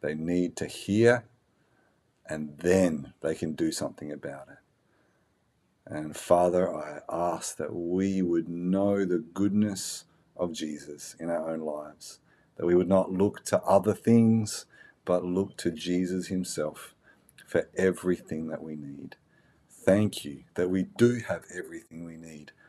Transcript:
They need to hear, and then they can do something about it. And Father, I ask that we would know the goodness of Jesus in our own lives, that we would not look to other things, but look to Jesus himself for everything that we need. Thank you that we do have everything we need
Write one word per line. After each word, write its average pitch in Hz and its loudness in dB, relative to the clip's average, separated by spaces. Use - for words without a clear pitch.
They 76 -4
need 85 0
to 78 -6
hear, 117 4
and 76 -8
then 87 4
they 80 0
can 80 -4
do 80 0
something 73 -6
about 69 -12
it. 71 -20
And 78 -8
Father, 90 4
I 76 -10
ask 85 -2
that 78 -6
we 92 0
would 85 0
know 95 0
the 87 0
goodness 98 -2
of 87 -4
Jesus 76 -10
in 85 -6
our 82 -4
own 80 -6
lives, 76 -10
that 82 -2
we 87 4
would 90 4
not 95 2
look 98 0
to - 0
other 98 4
things, 113 4
but 90 2
look 92 -2
to - -2
Jesus 90 -2
himself 87 -6
for - 0
everything 87 0
that 78 -8
we 78 -10
need. 69 -14
Thank 101 2
you 69 -12
that 90 2
we 92 2
do 120 2
have 85 -4
everything 82 -12
we 82 -14
need 80 -16